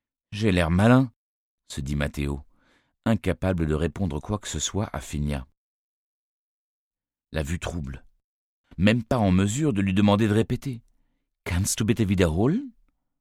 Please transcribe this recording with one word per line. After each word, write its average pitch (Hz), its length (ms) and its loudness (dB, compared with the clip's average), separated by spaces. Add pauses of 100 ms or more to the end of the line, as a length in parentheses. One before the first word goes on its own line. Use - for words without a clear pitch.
(300)
J'ai 104 220 0
l'air 87 180 2
malin », 120 420 4 (560)
se - 120 -10
dit 71 160 -4
Matteo, 71 480 -4 (600)
incapable 92 640 0
de 76 80 0
répondre 76 460 -4
quoi 104 180 -6
que - 80 -14
ce 78 140 -8
soit - 320 -6
à 71 80 -8
Finja. 73 480 -6 (1800)
La 78 100 -4
vue 80 160 -4
trouble, 69 480 -10 (720)
même 110 240 4
pas 127 160 -2
en 98 140 4
mesure 107 400 2
de 101 80 -2
lui 98 120 0
demander 104 360 4
de 104 60 2
répéter. « 117 500 -2 (600)
Kannst 90 340 -2
du 113 60 0
bitte 110 240 0
wiederholen ? » 101 600 2 (500)